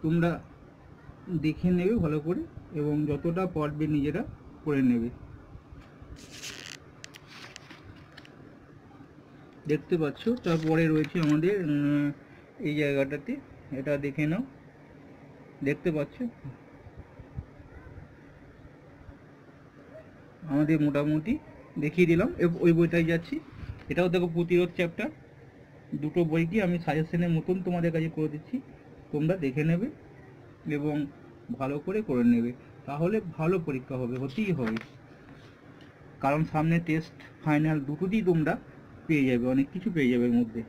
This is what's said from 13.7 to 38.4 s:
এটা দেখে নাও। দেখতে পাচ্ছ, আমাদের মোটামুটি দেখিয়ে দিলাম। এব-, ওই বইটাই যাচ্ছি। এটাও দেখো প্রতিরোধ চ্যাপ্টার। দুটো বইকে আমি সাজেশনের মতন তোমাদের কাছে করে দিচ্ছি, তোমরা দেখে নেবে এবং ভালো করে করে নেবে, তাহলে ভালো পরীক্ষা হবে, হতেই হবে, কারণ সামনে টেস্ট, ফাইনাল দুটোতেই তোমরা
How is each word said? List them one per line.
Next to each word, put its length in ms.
এটা 260
দেখে 300
নাও। 160
দেখতে 280
পাচ্ছ, 240
আমাদের 300
মোটামুটি 540
দেখিয়ে 280
দিলাম। 180
এব-, 220
ওই 120
বইটাই 380
যাচ্ছি। 240
এটাও 200
দেখো 180
প্রতিরোধ 480
চ্যাপ্টার। 340
দুটো 240
বইকে 360
আমি 240
সাজেশনের 500
মতন 280
তোমাদের 280
কাছে 180
করে 240
দিচ্ছি, 220
তোমরা 260
দেখে 260
নেবে 240
এবং 200
ভালো 200
করে 220
করে 220
নেবে, 280
তাহলে 320
ভালো 220
পরীক্ষা 380
হবে, 200
হতেই 340
হবে, 260
কারণ 200
সামনে 280
টেস্ট, 360
ফাইনাল 360
দুটোতেই 360
তোমরা 300